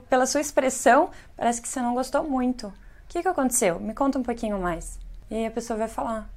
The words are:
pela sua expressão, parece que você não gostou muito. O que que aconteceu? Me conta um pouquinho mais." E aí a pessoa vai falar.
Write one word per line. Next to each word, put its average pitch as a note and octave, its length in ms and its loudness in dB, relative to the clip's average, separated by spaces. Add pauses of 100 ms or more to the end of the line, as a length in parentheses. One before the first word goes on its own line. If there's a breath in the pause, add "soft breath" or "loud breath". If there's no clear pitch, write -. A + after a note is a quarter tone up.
pela C4 160 4
sua C#4+ 160 2
expressão, C4+ 720 4 (260 loud breath)
parece A#3+ 240 0
que - 60 -12
você - 120 -4
não A#3+ 140 0
gostou C4 300 0
muito. B3+ 420 0
O G3 80 -12 (340 soft breath)
que F4 140 -4
que F4+ 60 -2
aconteceu? A#3+ 520 2
Me G#3 140 -6
conta C#4 240 0
um B3+ 60 -2
pouquinho A3+ 360 -2
mais." E3+ 400 -4 (300)
E A3 60 -6
aí A3+ 100 0
a A3 60 -4
pessoa A3+ 280 -4
vai A3+ 80 0
falar. A3+ 500 -6